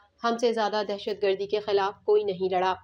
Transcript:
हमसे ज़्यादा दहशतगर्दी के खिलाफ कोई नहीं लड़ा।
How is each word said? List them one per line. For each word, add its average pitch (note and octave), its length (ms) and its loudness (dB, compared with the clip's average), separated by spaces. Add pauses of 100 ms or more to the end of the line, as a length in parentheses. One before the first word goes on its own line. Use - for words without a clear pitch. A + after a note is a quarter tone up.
(240)
हमसे A#3 300 2
ज़्यादा G#3 320 0
दहशतगर्दी G3+ 640 -2
के G#3 140 -2
खिलाफ G3+ 440 0
कोई G#3 200 4
नहीं F#3 260 -2
लड़ा। F#3 320 0